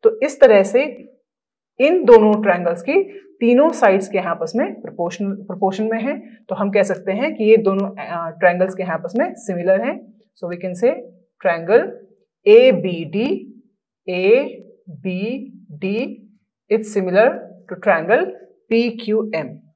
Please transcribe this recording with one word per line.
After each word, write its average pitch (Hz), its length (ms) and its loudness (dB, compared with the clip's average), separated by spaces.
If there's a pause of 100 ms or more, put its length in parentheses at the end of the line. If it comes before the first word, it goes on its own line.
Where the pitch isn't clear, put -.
तो 220 220 2
इस 294 160 -6
तरह 214 220 8
से 247 200 0 (960)
इन 320 260 2
दोनों 214 380 6
triangles 175 380 0
की 330 200 0 (380)
तीनों 247 340 4
sides 196 360 2
के 202 80 -2
यहाँ 180 180 -4
आपस 165 200 -8
में - 260 -4
प्रोपोर्शनल, 175 520 -8 (140)
proportion 208 440 -4
में 226 100 -4
है। 285 160 -6 (260)
तो 185 120 -10
हम 202 160 -4
कह 202 120 2
सकते 190 280 -6
हैं 240 240 -4
कि 220 80 -4
ये 220 140 6
दोनों, 196 320 0
अ, 170 400 -10 (100)
triangles 185 360 2
के 185 80 -8
यहाँ 170 140 -6
आपस 180 200 -12
में 330 160 -2 (140)
similar 190 340 0
हैं। 269 180 -6 (360)
So 175 140 -12
we 175 140 -10
can 180 180 -10
say 254 120 2 (520)
triangle 175 380 0 (640)
A 240 260 8
B 180 200 -2 (220)
D, 208 100 -2 (840)
A 196 540 0 (420)
B 185 80 -6 (680)
D 190 80 -4 (800)
is 220 220 -2
similar 190 320 2 (440)
to 180 140 -12
triangle 190 400 2 (480)
P 226 80 2 (220)
Q 214 340 -4
M। 147 160 -8 (240)